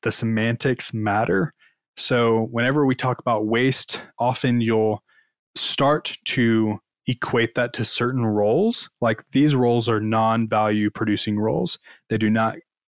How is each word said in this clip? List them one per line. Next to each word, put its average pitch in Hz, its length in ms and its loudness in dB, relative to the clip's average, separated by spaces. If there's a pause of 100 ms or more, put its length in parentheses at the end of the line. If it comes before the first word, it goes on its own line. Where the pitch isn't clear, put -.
the 113 100 -2
semantics 117 800 -2
matter. 107 600 0 (440)
So 113 520 0
whenever 131 360 0
we 127 100 2
talk 127 240 -2
about 110 280 0
waste, 123 540 0 (160)
often 123 440 0
you'll 110 420 2 (540)
start - 680 0
to 110 560 0 (260)
equate 113 500 -2
that 120 180 -2
to 120 100 -4
certain 123 420 -2
roles. 110 640 0 (120)
Like, 113 320 0
these 143 220 4
roles 120 340 2
are 110 100 2
non-value 107 920 2
producing 104 480 -2
roles. 110 400 -2 (320)
They 110 80 -2
do 107 120 0
not, 113 260 0 (320)